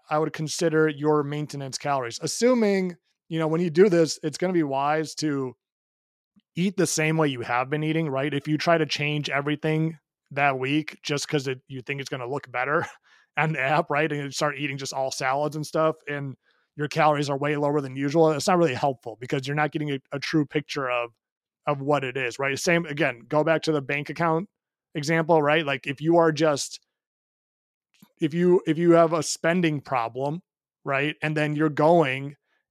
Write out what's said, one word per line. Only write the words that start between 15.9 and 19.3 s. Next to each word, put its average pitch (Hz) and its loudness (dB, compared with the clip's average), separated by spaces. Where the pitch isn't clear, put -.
and 139 -8
your 147 -4
calories 151 2
are 139 -2
way 147 -2
lower 147 0
than 131 -8
usual, 147 4
it's 143 -2
not 185 4
really 160 4
helpful 123 -4
because 131 -4